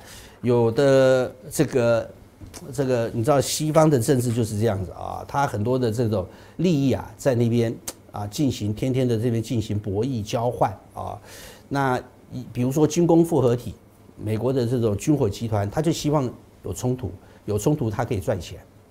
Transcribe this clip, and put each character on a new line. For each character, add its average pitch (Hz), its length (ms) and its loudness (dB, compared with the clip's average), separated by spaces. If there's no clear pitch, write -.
有 117 300 4
的 131 640 4
这 151 140 2
个， 117 440 2
这 135 100 -2
个 120 300 0
你 117 100 -2
知 120 60 0
道 143 100 4
西 151 320 -2
方 156 180 6
的 143 100 4
政 123 200 2
治 120 120 0
就 117 120 2
是 104 160 -4
这 110 60 2
样 95 180 0
子 82 80 -10
啊， - 360 -10
他 139 200 0
很 107 160 -4
多 127 160 0
的 120 100 0
这 113 200 0
种 95 180 -2
利 175 160 2
益 139 180 2
啊 92 260 -4
在 - 160 0
那 120 140 2
边 117 260 2
啊 104 160 -10
进 135 240 0
行， 107 220 -4
天 131 180 -2
天 127 160 0
的 117 100 0
这 117 140 0
边 113 100 0
进 113 200 -2
行 104 180 -2
博 104 240 -2
弈 127 180 -4
交 120 300 -4
换 135 180 0
啊。 92 240 -10
那 135 280 0
比 120 100 -4
如 131 120 0
说 151 120 4
军 165 220 2
工 170 160 6
复 165 180 2
合 120 140 4
体， 117 180 -6
美 110 200 -4
国 117 140 0
的 127 160 0
这 120 140 0
种 104 160 2
军 151 180 2
火 135 140 2
集 117 180 -6
团， 104 220 0
他 156 120 -4
就 160 80 0
希 151 200 -2
望 143 200 0
有 98 100 -6
冲 123 220 -2
突， 123 140 -6
有 104 120 -2
冲 151 160 2
突 123 160 -2
他 110 140 -4
可 120 100 -4
以 98 60 -2
赚 110 180 -2
钱， - 220 -12